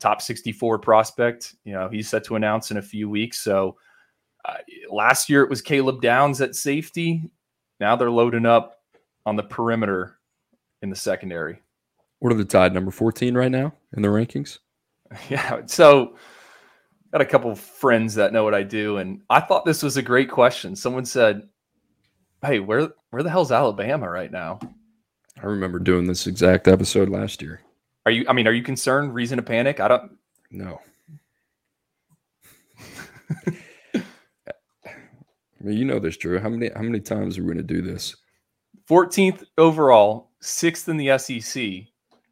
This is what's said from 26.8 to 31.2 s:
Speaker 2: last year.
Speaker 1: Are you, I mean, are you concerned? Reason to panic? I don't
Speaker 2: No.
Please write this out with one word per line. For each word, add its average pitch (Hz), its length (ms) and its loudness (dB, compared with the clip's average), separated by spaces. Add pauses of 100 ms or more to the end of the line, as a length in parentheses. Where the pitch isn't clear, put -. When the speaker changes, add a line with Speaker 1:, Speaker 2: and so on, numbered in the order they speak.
Speaker 2:
last 101 320 -6
year. 78 200 -14 (440)
Speaker 1:
Are 113 60 2
you, 117 180 0
I 135 40 4
mean, 117 160 2
are 113 40 4
you 120 120 0
concerned? 135 500 -2
Reason 123 220 -4
to 120 60 -4
panic? 123 360 -2
I 98 80 0
don't - 320 2 (320)
Speaker 2:
No. 92 300 -14 (2500)